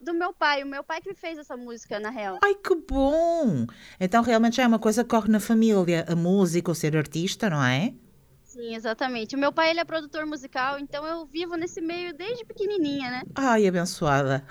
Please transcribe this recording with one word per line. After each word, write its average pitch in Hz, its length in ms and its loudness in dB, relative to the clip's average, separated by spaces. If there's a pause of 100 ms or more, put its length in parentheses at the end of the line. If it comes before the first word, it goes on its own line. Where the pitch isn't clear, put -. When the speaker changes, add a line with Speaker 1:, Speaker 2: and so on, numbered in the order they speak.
Speaker 1:
do 311 100 -4
meu 359 200 -2
pai, 294 300 0
o 277 40 -8
meu 277 160 -8
pai 330 180 -8
que 392 120 -10
fez 330 240 -10
essa 294 200 -14
música, 240 420 -10
na 214 100 -6
real. 220 320 -6
Speaker 2:
Ai, 403 140 6
que 381 200 0
bom! 285 920 2 (340)
Então 190 240 4
realmente 233 340 4
já 262 60 2
é 247 40 4
uma 226 120 4
coisa 220 240 2
que 240 60 -6
corre 220 200 2
na 220 120 4
família, 202 640 4
a 170 80 0
música, 175 560 2
o 165 40 -2
ser 156 200 0
artista, 160 540 -2
não 151 140 0
é? 135 300 2 (500)
Speaker 1:
Sim, 233 320 -12
exatamente. 226 580 -4
O 269 60 -4
meu 277 140 2
pai, 320 160 2
ele 330 100 0
é 339 60 -4
produtor 311 400 -6
musical, 277 520 -6
então 285 300 -8
eu 330 180 -8
vivo 330 300 -8
nesse 349 240 -8
meio 349 340 -8
desde 440 300 -8
pequenininha, 370 640 -4
né? 247 120 -6 (120)
Speaker 2:
Ai, 233 320 4
abençoada. 143 840 0